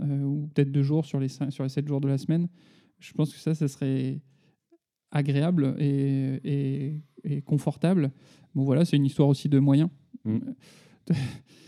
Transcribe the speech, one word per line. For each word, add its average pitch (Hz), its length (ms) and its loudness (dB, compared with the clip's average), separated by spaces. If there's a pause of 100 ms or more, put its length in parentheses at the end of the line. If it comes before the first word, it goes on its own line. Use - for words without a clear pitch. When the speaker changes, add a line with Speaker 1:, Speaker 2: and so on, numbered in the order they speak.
Speaker 1:
euh, 139 220 -2
ou 147 300 -4
peut-être 139 180 2
deux 143 120 0
jours 151 220 0
sur 143 140 -6
les 135 80 -2
cin-, 135 240 -6
sur 135 120 -8
les 135 60 -4
sept 143 180 -4
jours 139 140 -2
de 139 60 0
la 139 100 0
semaine. 165 300 0 (520)
Je - 140 -20
pense 156 200 -2
que - 60 -20
ça, 156 140 -2
ça 156 140 0
serait 135 520 -4 (920)
agréable 143 680 2
et, 135 640 0
et, 143 580 -4 (220)
et 143 180 -4
confortable. 151 680 0 (440)
Bon, 135 80 0
voilà, 139 220 4
c'est 147 120 2
une 143 80 4
histoire 139 240 4
aussi 139 200 2
de 139 100 6
moyens. 143 300 4 (340)
Speaker 2:
Mm. 110 140 0 (720)
Speaker 1:
<laughs> 170 40 2 (540)